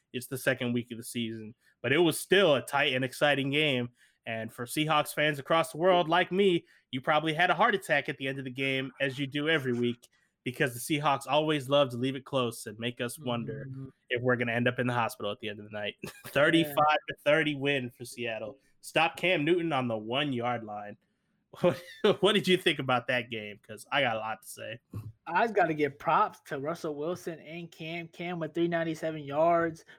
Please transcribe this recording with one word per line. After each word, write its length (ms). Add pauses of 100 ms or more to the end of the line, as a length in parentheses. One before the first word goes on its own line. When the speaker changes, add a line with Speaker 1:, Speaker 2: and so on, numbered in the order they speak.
(120)
Speaker 1:
It's 140
the 100
second 360
week 180
of 80
the 60
season. 500 (280)
But 100
it 60
was 200
still 380
a 60
tight 320
and 100
exciting 460
game. 400 (360)
And 260
for 140
Seahawks 480
fans 240
across 320
the 80
world, 300
like 240
me, 320 (260)
you 100
probably 320
had 180
a 40
heart 220
attack 320
at 100
the 80
end 140
of 40
the 60
game, 400 (100)
as 200
you 80
do 200
every 240
week, 360 (340)
because 320
the 60
Seahawks 480
always 400
love 220
to 60
leave 200
it 80
close 420
and 140
make 200
us 200
wonder 500
Speaker 2:
Mm-hmm. 160 (240)
Speaker 1:
if 100
we're 140
gonna 160
end 160
up 140
in 80
the 60
hospital 360
at 80
the 100
end 120
of 60
the 40
night. 280
<laughs> 60
Speaker 2:
Yeah. 60 (220)
Speaker 1:
Thirty-five 680 (100)
to 60 (100)
thirty 300
win 420
for 80
Seattle. 540 (220)
Stop 360
Cam 300
Newton 260
on 160
the 80
one-yard 680
line. 380
<laughs> 60 (540)
What, 200 (400)
what 140
did 140
you 100
think 220
about 260
that 240
game? 360
'Cause 240
I 120
got 140
a 20
lot 240
to 60
say. 300 (480)
Speaker 2:
I 180
just 100
gotta 180
give 260
props 500
to 100
Russell 380
Wilson 420
and 320
Cam. 380
Cam 320
with 120
three 160
ninety-seven 540
yards. 600 (140)